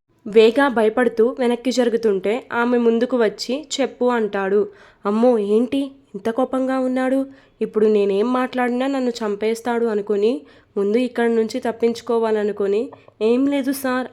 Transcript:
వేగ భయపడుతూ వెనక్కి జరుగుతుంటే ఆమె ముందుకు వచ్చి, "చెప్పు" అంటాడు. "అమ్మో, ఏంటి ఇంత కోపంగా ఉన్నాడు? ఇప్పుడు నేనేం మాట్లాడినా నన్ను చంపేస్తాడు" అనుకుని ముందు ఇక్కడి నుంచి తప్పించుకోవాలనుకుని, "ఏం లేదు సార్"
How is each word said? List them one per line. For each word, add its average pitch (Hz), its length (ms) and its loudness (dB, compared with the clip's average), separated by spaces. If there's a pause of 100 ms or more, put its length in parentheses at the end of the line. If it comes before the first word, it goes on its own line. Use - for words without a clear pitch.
(260)
వేగ 226 420 6
భయపడుతూ 233 560 2 (100)
వెనక్కి 240 380 -2
జరుగుతుంటే 220 640 0 (200)
ఆమె 240 240 0
ముందుకు 233 400 2
వచ్చి, 220 360 0 (180)
"చెప్పు" 247 380 -2
అంటాడు. 202 520 0 (440)
"అమ్మో, 226 260 2 (160)
ఏంటి 240 340 0 (300)
ఇంత 196 180 -6
కోపంగా 262 500 -2
ఉన్నాడు? 262 400 0 (420)
ఇప్పుడు 220 260 0
నేనేం 202 460 2
మాట్లాడినా 254 540 -2
నన్ను 262 240 -2
చంపేస్తాడు" 226 760 -2
అనుకుని 208 460 0 (440)
ముందు 202 220 0
ఇక్కడి 240 380 0
నుంచి 226 240 0
తప్పించుకోవాలనుకుని, 226 1200 -2 (400)
"ఏం 233 260 2
లేదు 277 260 0
సార్" 254 380 -4